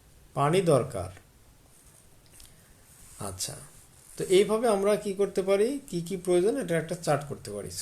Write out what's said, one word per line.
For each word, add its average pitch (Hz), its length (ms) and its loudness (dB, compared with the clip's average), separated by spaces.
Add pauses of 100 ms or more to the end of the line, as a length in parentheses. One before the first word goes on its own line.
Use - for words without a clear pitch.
(340)
পানি 147 260 2
দরকার। 120 500 2 (2000)
আচ্ছা, - 380 -8 (600)
তো - 80 -4
এইভাবে 208 440 4
আমরা 202 280 2
কি 202 180 -4
করতে 190 280 0
পারি? 208 380 2 (100)
কি 170 100 -4
কি 170 160 -6
প্রয়োজন 180 400 2
এটা 175 220 -2
একটা 160 160 -4
চার্ট 151 340 -2
করতে - 220 -12
পারি। 101 180 -8 (140)